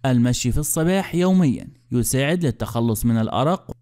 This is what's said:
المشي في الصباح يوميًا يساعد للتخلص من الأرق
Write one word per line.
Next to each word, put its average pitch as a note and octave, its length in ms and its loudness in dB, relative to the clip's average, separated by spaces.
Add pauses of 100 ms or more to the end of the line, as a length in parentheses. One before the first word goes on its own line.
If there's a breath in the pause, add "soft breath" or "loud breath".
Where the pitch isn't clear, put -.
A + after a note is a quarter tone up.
المشي B2 460 2
في B2 60 0
الصباح E3+ 580 -2
يوميًا F3+ 520 2 (240)
يساعد C#3 540 0
للتخلص A#2 600 -2
من A#2 120 2
الأرق B2+ 540 -2 (100)